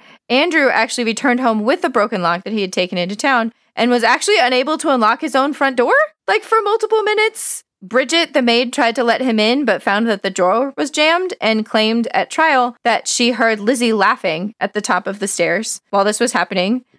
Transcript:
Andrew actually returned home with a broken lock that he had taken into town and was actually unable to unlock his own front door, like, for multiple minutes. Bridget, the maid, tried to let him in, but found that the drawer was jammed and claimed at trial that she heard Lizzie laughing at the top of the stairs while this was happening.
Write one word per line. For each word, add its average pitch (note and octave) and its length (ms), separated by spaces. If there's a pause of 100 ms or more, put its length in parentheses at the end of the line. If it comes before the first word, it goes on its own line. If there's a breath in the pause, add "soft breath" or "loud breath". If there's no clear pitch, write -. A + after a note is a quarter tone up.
(300 loud breath)
Andrew C#4+ 400
actually A#3 340
returned A#3+ 380
home A3+ 240
with B3+ 180
a E4+ 60
broken G#3 320
lock F3 240
that G3+ 80
he G#3+ 80
had F#3 100
taken F#3 260
into F3+ 200
town A#3 340 (240)
and A#3+ 160
was A#3+ 140
actually C#4 340
unable C4 380
to D#4 140
unlock A#3 280
his C4+ 160
own C#4 160
front C4+ 240
door, A#3+ 180 (320)
like, G#4+ 180
for A4 180
multiple G#4+ 420
minutes. G#4+ 640 (160)
Bridget, D4 520
the C#4+ 80
maid, A#3+ 320
tried A#3 220
to B3 100
let A#3 160
him A#3 180
in, A#3+ 240
but G3+ 180
found G#3+ 280
that G#3 120
the G3 80
drawer G3+ 460
was D4+ 160
jammed E4+ 480
and A3 260
claimed A3 480
at - 160
trial C4 540
that - 240
she A#3+ 240
heard A3+ 300
Lizzie A#3 320
laughing G3 640
at G3+ 140
the G#3+ 80
top F#3+ 260
of G3 120
the G3 100
stairs F3 500 (100)
while G3 140
this G#3+ 160
was A#3 140
happening. F#3+ 500 (160)